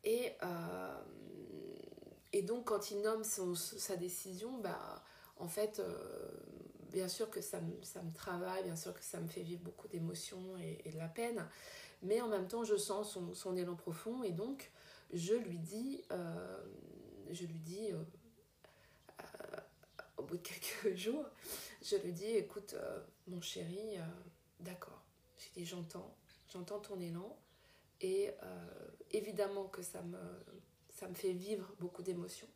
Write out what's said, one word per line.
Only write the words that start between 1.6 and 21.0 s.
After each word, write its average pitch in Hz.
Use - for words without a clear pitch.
et 202
donc, 233
quand 208
il 202
nomme 220
son, 180
sa -
décision, 185
bah, -
en 175
fait, 208
euh, -
bien 185
sûr 220
que 190
ça 175
me, 165
ça -
me 165
travaille, 185
bien 170
sûr 180
que -
ça -
me 165
fait 175
vivre 175
beaucoup -
d'émotions 185
et, 160
et 160
de 156
la 165
peine, 226
mais 208
en 240
même 190
temps, 233
je 208
sens 202
son, 180
son 185
élan 180
profond, 220
et 190
donc, 226
je 175
lui 185
dis, 220
euh, 180
je 175
lui 165
dis, 190
euh, 160
euh, -
au -
bout 175
de 170
quelques -
<laughs> -
jours, 240